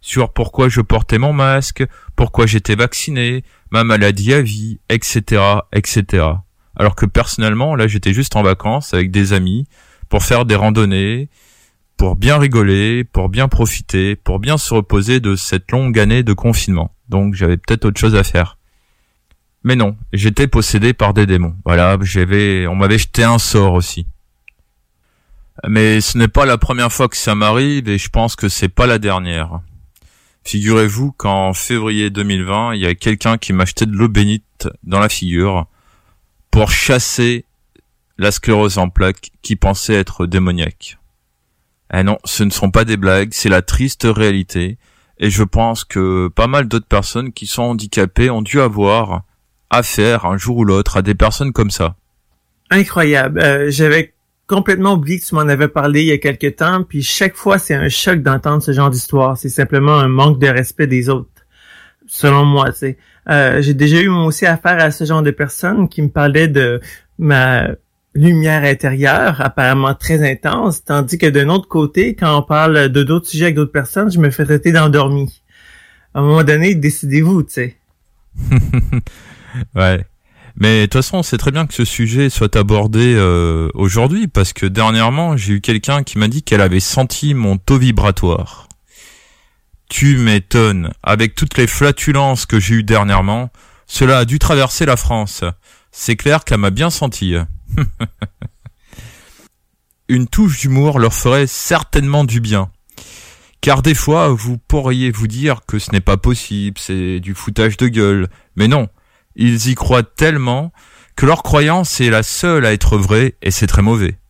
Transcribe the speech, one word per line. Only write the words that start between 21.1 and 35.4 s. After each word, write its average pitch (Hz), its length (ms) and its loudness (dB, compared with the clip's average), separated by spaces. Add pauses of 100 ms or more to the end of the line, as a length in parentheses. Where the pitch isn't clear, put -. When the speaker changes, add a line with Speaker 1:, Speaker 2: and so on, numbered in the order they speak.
Speaker 1:
des 104 120 4
démons. 87 300 0 (100)
Voilà, 87 360 4
j'avais, 95 680 0
on 87 80 -4
m'avait 98 220 2
jeté - 260 -2
un 117 140 4
sort 101 360 2
aussi. 87 340 -2 (1600)
Mais 110 340 2
ce - 160 -4
n'est 117 100 4
pas 139 180 4
la 123 120 2
première 123 360 0
fois 127 140 0
que - 100 -6
ça 107 180 -2
m'arrive 120 540 0
et 101 80 0
je - 120 -8
pense 113 260 -2
que - 120 -4
c'est 98 220 -2
pas 123 160 0
la 117 140 2
dernière. 87 600 -6 (840)
Figurez-vous 110 680 0
qu'en 98 420 -2
février 107 580 -4
deux 101 120 -6
mille 98 200 -2
vingt, 107 320 -4
il 101 60 -6
y 92 40 -2
a 87 100 0
quelqu'un 113 420 -2
qui - 160 -6
m'a 92 120 2
jeté - 200 -2
de 110 60 -4
l'eau 104 160 2
bénite 104 640 -2 (140)
dans 98 160 -2
la 104 100 2
figure 90 560 -2 (880)